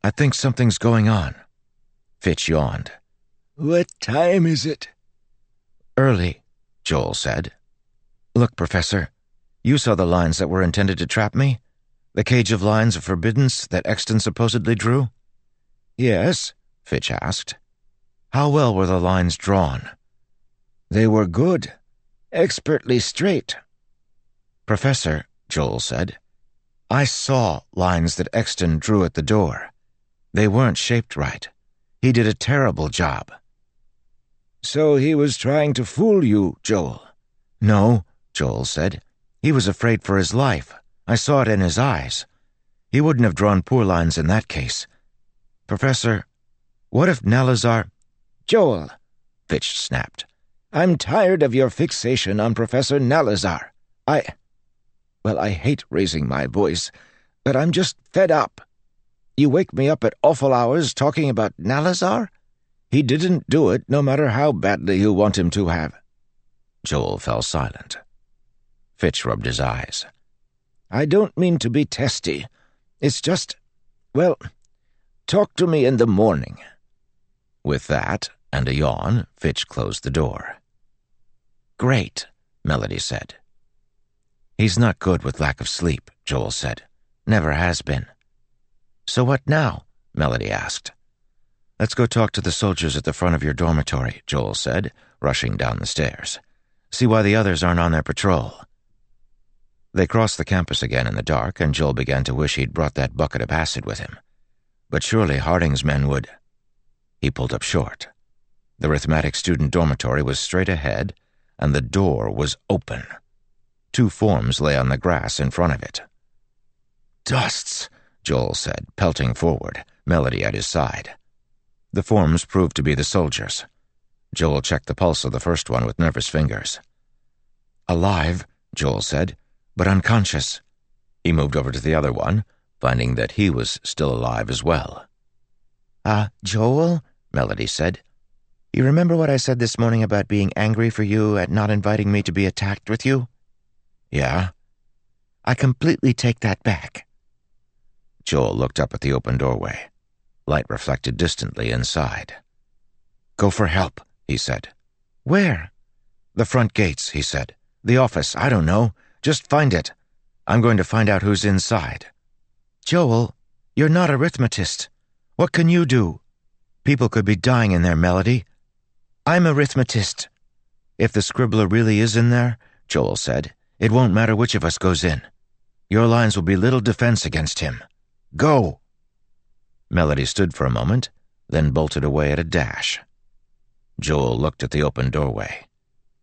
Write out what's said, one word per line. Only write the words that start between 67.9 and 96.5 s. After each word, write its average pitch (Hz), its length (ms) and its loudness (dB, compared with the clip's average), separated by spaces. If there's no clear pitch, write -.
Fitch - 300 -2
rubbed 55 200 -4
his 64 160 -4
eyes. 62 460 -6
"I 120 140 0
don't 185 320 2
mean 170 220 2
to 120 100 -2
be 135 160 2
testy. 85 640 -4
It's 143 200 0
just, - 360 -2
well, 165 240 2
talk 202 300 2
to 180 100 2
me 156 180 4
in 131 140 4
the 117 80 6
morning." 95 520 2
With 71 260 -4
that, 78 420 -4
and 65 160 -2
a 65 60 0
yawn, 71 520 0
Fitch - 300 -4
closed 50 360 -6
the 67 200 -2
door. - 400 -6
"Great," - 520 -2
Melody 52 340 -2
said. - 360 -8
"He's 107 220 0
not 117 200 2
good 90 260 0
with 67 160 -6
lack 71 200 -4
of - 80 -8
sleep," 82 420 -4
Joel 64 280 -4
said. - 320 -8
"Never 80 260 2
has 85 300 -2
been." 67 240 -4
"So 123 180 -2
what 131 220 0
now?" 147 380 0
Melody 60 360 -2
asked. 50 420 -8
"Let's 110 160 -2
go 120 120 2
talk 110 260 0
to - 80 -4
the 90 100 -4
soldiers 82 460 -2
at 71 80 -6
the 78 80 -2
front 87 220 0
of 71 80 -2
your 73 100 -2
dormitory," 73 720 -2
Joel 57 280 -4
said, - 380 -4
rushing 58 380 -2
down 55 200 -4
the 50 80 -6
stairs. - 540 -6